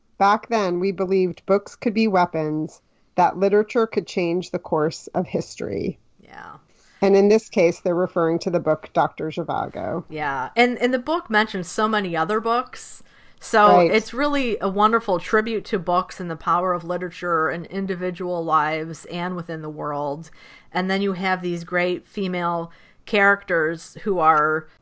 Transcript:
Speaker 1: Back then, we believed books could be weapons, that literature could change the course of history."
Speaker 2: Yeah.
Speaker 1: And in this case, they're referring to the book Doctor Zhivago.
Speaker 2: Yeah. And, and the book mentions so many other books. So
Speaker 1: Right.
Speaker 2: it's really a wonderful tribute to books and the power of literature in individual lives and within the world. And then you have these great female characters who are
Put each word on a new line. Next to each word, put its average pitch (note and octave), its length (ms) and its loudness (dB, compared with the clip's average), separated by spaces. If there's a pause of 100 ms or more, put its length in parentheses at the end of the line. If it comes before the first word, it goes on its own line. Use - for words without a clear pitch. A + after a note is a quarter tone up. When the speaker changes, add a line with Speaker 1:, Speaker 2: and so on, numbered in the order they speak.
(180)
Speaker 1:
Back G3+ 300 4
then, F#3+ 320 0
we F#3+ 120 0
believed F#3 540 0
books G3+ 300 0
could A#3 180 -2
be A3 140 2
weapons, D#3+ 720 0 (360)
that - 200 4
literature G#3 500 2
could G3 200 -4
change F3 440 -2
the F3+ 80 -6
course D#3+ 500 -2
of - 180 -2
history." - 720 -6 (220)
Speaker 2:
Yeah. - 320 -20 (500)
Speaker 1:
And G3 120 6
in G3 140 8
this A3 220 4
case, F3 300 4
they're F3+ 140 0
referring E3+ 440 0
to F3+ 120 -4
the E3+ 100 0
book - 340 -2
Doctor D#3+ 340 0
Zhivago. D3 800 -6
Speaker 2:
Yeah. C#3 480 -6
And, B3 220 2
and B3 160 0
the C4 40 0
book D#4 300 -4
mentions G#3+ 400 -2
so A3 180 -2
many G3+ 300 -2
other F3+ 240 0
books. A#3 600 -6 (380)
So G#3 260 4 (100)
Speaker 1:
Right. F3 140 6
Speaker 2:
it's A3 240 0
really C#4 480 0
a G3 80 0
wonderful G#3 480 2
tribute A3 480 -2
to G3 120 -2
books F3 400 -2
and F3 120 -8
the D#3+ 60 -6
power F3+ 360 0
of E3+ 100 -4
literature E3+ 680 -2
in E3 160 -6
individual F3+ 760 -4
lives D#3 640 0
and F3+ 300 -6
within E3 240 -10
the D#3 80 -10
world. D3 600 -6 (420)
And F#3 180 -2
then G3 120 0
you G3 100 -2
have F#3 300 -2
these F3 200 -4
great F3+ 460 -2
female F3 640 -4 (320)
characters F#3 1000 -2
who F#3+ 140 -2
are D#3 480 2 (160)